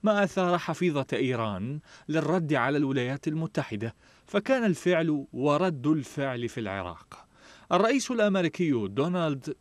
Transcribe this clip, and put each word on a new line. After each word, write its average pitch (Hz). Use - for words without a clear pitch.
ما 202
أثار 175
حفيظة 156
إيران 117
للرد 156
على 135
الولايات 135
المتحدة، 147
فكان 240
الفعل 165
ورد 147
الفعل 135
في 123
العراق. 95
الرئيس 226
الأمريكي 175
دونالد 151